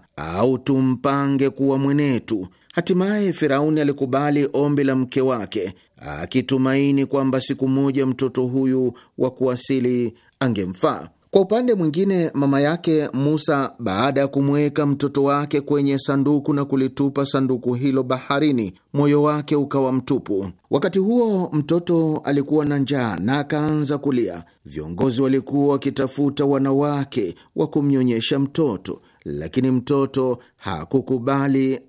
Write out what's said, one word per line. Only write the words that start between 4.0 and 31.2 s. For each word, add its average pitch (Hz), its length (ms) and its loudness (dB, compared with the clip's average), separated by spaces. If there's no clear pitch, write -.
ombi 143 320 2
la 135 120 2
mke 131 240 0
wake, 107 540 -2
akitumaini 131 840 2
kwamba 135 340 0
siku 135 280 -2
moja 135 380 0
mtoto 131 400 -2
huyu 127 460 0
wa 131 120 0
kuasili 123 840 -2
angemfaa. 101 680 -2
Kwa 196 100 6
upande 220 340 2
mwingine, 175 600 0
mama 139 260 2
yake 156 520 0
Musa, 143 680 0
baada 120 420 0
ya 139 80 0
kumweka 143 580 0
mtoto 143 380 0
wake 143 360 0
kwenye 139 380 0
sanduku 143 560 0
na 143 100 0
kulitupa 139 600 0
sanduku 127 480 0
hilo 131 280 0
baharini, 127 680 0
moyo 147 300 4
wake 147 340 0
ukawa 139 360 0
mtupu. 107 580 -2
Wakati 175 280 0
huo 208 540 0
mtoto 160 720 0
alikuwa 143 400 0
na 147 140 0
njaa 131 380 0
na 110 220 0
akaanza 147 600 -2
kulia. 113 460 -2
Viongozi 85 580 -2
walikuwa 135 500 2
wakitafuta 139 720 -2
wanawake 139 880 0
wa 160 100 0
kumnyonyesha 139 720 2
mtoto, 139 600 -2
lakini 80 460 -2
mtoto 131 680 0
hakukubali 131 1300 -2